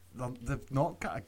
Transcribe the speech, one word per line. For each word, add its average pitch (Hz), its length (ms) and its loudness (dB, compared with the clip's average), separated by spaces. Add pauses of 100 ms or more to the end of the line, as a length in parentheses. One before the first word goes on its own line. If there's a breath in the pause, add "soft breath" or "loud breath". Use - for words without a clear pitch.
(140)
They're, 123 260 -2
they've 131 320 -2
not 160 260 4
got - 200 -2
a - 100 -6